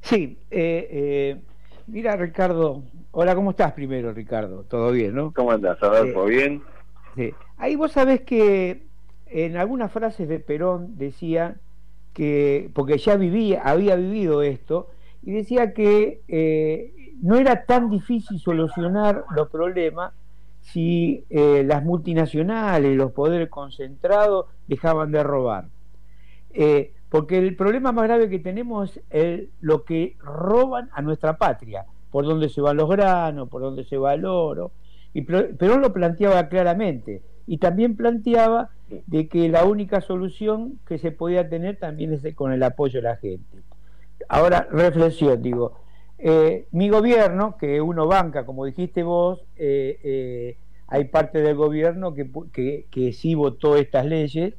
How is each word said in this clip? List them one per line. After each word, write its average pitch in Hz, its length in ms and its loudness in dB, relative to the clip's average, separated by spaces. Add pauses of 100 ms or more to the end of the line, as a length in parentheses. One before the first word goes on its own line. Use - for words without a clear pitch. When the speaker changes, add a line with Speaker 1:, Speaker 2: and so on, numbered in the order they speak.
Speaker 1:
Sí, 170 380 0 (120)
eh, 165 400 0
eh, 143 500 -2 (460)
mira, 220 300 -2
Ricardo, 165 680 0 (280)
hola, 175 240 4
¿cómo 196 160 0
estás 180 220 0
primero, 131 400 -6
Ricardo? 104 520 -6
¿Todo 120 280 0
bien, 110 220 0
no? 147 180 -4
Speaker 2:
¿Cómo 123 180 0
andás, 98 320 0
Adolfo? 104 460 4
Speaker 1:
Eh, - 20 2
Speaker 2:
¿Bien? 143 320 0 (520)
Speaker 1:
sí. 120 200 -6 (220)
Ahí 277 200 -2
vos 302 160 -2
sabés 262 300 4
que 196 640 2 (400)
en 160 300 -4
algunas 214 360 -2
frases 220 360 -4
de 156 120 -4
Perón 175 580 -4
decía 165 580 -4 (560)
que, 143 600 2
porque 139 240 0
ya 208 180 4
vivía, 196 460 2
había 185 340 4
vivido 180 460 0
esto, 143 480 -2 (320)
y 190 100 -8
decía 220 420 0
que, 208 540 4
eh, 160 640 0 (320)
no 185 140 4
era 254 280 4
tan 240 240 4
difícil 208 500 -2
solucionar 180 840 0 (100)
los 151 140 0
problemas 170 640 -2 (480)
si, 170 680 -2
eh, 147 340 6
las 143 180 2
multinacionales, 165 1120 2
los 131 160 2
poderes 160 360 0
concentrados 175 1000 0 (200)
dejaban 156 440 0
de 151 120 2
robar. 127 440 0 (840)
Eh, 147 400 4 (160)
porque 156 300 2
el 185 180 2
problema 247 360 2
más 226 120 2
grave 226 240 4
que 185 120 -4
tenemos 202 560 -6
es - 140 -16
el, 170 400 0 (100)
lo 151 240 2
que 165 360 -2
roban 233 720 0
a 143 80 -8
nuestra 156 380 -2
patria, 113 480 -2 (240)
por 139 140 0
dónde 156 240 2
se 147 120 -4
van 147 160 4
los 156 140 2
granos, 175 580 2
por 127 140 -8
dónde 135 220 -6
se 139 120 -6
va 135 180 2
el 170 120 -4
oro, 165 460 -2 (420)
y 151 80 -4
Pro-, 170 340 0
Perón 214 240 4
lo 254 120 4
planteaba 175 560 4
claramente, 175 720 0 (240)
y 170 120 -4
también 202 380 4
planteaba 233 760 4 (360)
de 156 220 0
que 170 200 2
la 165 160 6
única 202 360 2
solución 214 840 -4
que 160 120 -6
se 160 120 -2
podía 170 380 0
tener 170 300 -4
también 156 340 -6
es 151 220 -6
con 135 180 -2
el 127 100 2
apoyo 127 380 0
de 117 80 0
la 117 80 -2
gente. - 420 -10 (680)
Ahora, 175 420 4
reflexión, 160 720 4
digo, 120 380 -2 (380)
eh, 160 520 4
mi 185 180 2
gobierno, 214 720 4
que 147 220 0
uno 160 260 0
banca, 160 400 2
como 131 180 -8
dijiste 170 380 -4
vos, 175 420 0 (120)
eh, 139 460 0
eh, 123 540 -6 (300)
hay 139 200 0
parte 156 340 0
del 151 160 2
gobierno 156 580 0
que 135 160 -8
pu-, 160 200 -12
que, 135 400 -6
que 127 220 -2
sí 160 220 -2
votó 147 420 2
estas 139 300 2
leyes 160 520 -2